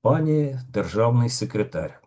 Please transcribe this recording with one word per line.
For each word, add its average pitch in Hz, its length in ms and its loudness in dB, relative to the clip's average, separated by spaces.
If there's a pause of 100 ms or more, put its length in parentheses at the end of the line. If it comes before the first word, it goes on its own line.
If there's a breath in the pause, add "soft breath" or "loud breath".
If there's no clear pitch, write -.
пані 151 580 2 (140)
державний 113 560 2
секретар. - 760 -4